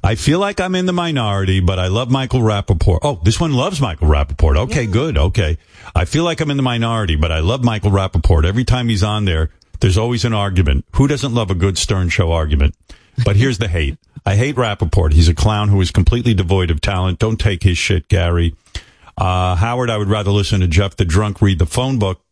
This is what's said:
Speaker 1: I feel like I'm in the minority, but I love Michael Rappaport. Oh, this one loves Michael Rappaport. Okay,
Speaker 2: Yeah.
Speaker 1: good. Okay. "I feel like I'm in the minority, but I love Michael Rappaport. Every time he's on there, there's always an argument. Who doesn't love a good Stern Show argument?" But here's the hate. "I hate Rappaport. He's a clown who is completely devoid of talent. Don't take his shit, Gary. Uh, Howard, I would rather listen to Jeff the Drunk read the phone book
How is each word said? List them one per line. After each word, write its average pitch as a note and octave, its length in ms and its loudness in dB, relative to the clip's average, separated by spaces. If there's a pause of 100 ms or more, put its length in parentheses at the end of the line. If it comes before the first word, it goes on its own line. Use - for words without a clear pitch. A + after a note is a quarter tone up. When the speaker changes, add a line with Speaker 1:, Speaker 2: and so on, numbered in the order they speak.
Speaker 1:
I G3+ 100 2
feel D#3+ 240 2
like G3+ 240 -2
I'm F#3 140 -2
in F3+ 100 0
the F3+ 80 0
minority, G#2+ 640 0
but F#2 200 0
I F#2 80 -2
love A#2 240 -2
Michael C3 300 0
Rappaport. G2+ 600 2
Oh, C#3 220 -2
this A2 160 2
one E3 140 0
loves C#3+ 280 0
Michael E2 260 -2
Rappaport. C#2+ 500 2
Okay, - 260 -2
Speaker 2:
Yeah. G#2 80 -4
Speaker 1:
good. A#2+ 260 -2
Okay. D#2+ 400 0 (380)
"I E2 100 2
feel E3 180 -2
like E3 160 -2
I'm D3+ 120 -2
in C#3 60 -2
the C3+ 60 0
minority, A2+ 520 -2
but D#2+ 160 0
I D#2+ 80 -2
love A#2+ 240 -2
Michael G#2+ 260 0
Rappaport. F#2 560 2
Every G#2 180 0
time B2 260 0
he's G#2 120 0
on G#2+ 240 -2
there, D#2+ 240 -2 (300)
there's F#2+ 180 0
always A#2 260 -2
an A#2 100 0
argument. F2+ 600 0
Who C3+ 140 4
doesn't C3+ 260 -2
love A2 160 -2
a F#2+ 60 -2
good F#2 240 -2
Stern F#2 300 -2
Show E2 220 0
argument?" D2+ 440 0 (500)
But G2+ 120 2
here's B2 200 2
the F#2+ 100 -4
hate. D2+ 300 -4 (300)
"I G2 80 0
hate C3 200 0
Rappaport. G2+ 580 0
He's D#2+ 140 6
a E2+ 60 4
clown G#2 360 0
who G2+ 120 4
is F2 80 0
completely A#2 460 2
devoid F#2 340 0
of D#2 100 -2
talent. F#2 380 -2
Don't A2 220 -2
take F#2+ 240 -2
his F2+ 160 2
shit, - 300 -2
Gary. F2 440 0 (640)
Uh, F#2 380 0
Howard, A#2+ 340 0
I A2 80 -2
would G#2 100 -2
rather G2+ 240 0
listen G2+ 300 0
to F2+ 60 2
Jeff F#2 280 0
the A2 80 0
Drunk G2+ 380 0
read G2 180 2
the F2 60 4
phone B2+ 320 -2
book F#2+ 240 -2 (100)